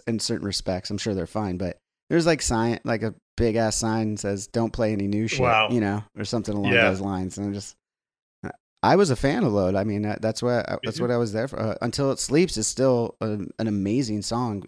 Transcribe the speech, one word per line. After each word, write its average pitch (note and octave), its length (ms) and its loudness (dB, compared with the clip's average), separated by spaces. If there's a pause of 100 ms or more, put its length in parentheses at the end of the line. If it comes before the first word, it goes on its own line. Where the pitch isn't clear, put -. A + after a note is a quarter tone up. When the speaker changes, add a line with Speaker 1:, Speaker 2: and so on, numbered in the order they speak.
Speaker 1:
in A#2 100 -2
certain G#2 300 -4
respects. F#2 420 -4
I'm G#2 80 -4
sure G#2+ 160 -2
they're F2 140 -2
fine, G2+ 300 -4
but F2+ 200 -4 (320)
there's, E3 160 4
like, D#3+ 160 4
sign, A#2 440 2
like, A2+ 180 0
a G#2+ 100 -2 (240)
big A2+ 180 2
ass A2+ 220 2
sign A2 400 0
says, G2+ 300 -4
"Don't A2+ 260 -2
play A2 200 0
any G2+ 140 -2
new G#2 200 0
shit," B2+ 140 -2
Speaker 2:
Wow. A2 280 4
Speaker 1:
you A#2+ 100 2
know, G#2 240 0 (140)
or G#2+ 80 -6
something G#2+ 300 -4
along G2+ 180 2
Speaker 2:
Yeah. A2+ 160 6
Speaker 1:
those F#2+ 120 0
lines. F#2 360 -4
And G2+ 100 -6
I'm G2+ 60 -4
just, G2+ 220 -10 (1080)
I B2 120 6
was F#3 160 6
a A#2+ 40 2
fan D3 280 0
of B2 100 2
Load. G2 220 2
I G2 80 2
mean, G#2 240 -2
uh, G#2 120 -4
that's A2 220 -2
what, A#2+ 260 0
uh, - 160 -4
that's A2+ 140 -6
Speaker 2:
Mm-hmm. B2 60 -2
Speaker 1:
what A#2+ 80 0
I A#2+ 60 2
was A2+ 160 0
there A2+ 140 -2
for. - 120 -8
Uh, A2 240 -2
Until C3+ 280 0
It B2 60 -2
Sleeps B2 400 2
is A2 80 -2
still B2 560 2
an, G#2+ 380 -4
an A2 80 0
amazing G#2+ 560 0
song A2+ 440 -2